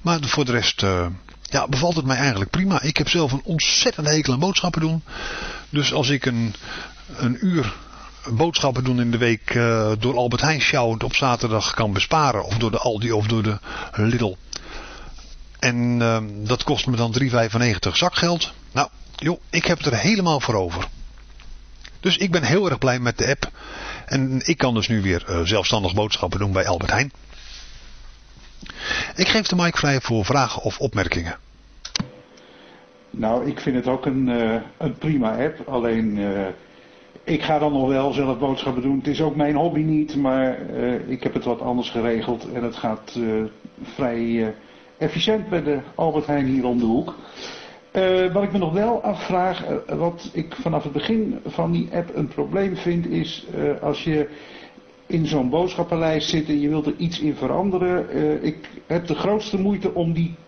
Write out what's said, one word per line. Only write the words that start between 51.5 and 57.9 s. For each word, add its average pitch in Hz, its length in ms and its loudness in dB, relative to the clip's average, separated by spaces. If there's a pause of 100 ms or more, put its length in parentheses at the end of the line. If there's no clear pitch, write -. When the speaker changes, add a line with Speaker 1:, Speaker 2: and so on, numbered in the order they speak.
Speaker 2:
die 170 200 0
app 170 240 -2
een 151 120 -2
probleem 180 480 -2
vind, 175 300 0
is, 165 480 -4
eh, 147 280 0
als 147 220 -2
je 151 240 2 (800)
in 160 200 2
zo'n 131 240 2
boodschappenlijst 165 760 0
zit 156 200 0
en 147 120 2
je 147 80 2
wilt 151 180 0
er 147 100 0
iets 165 240 -2
in 147 140 0
veranderen. 180 760 0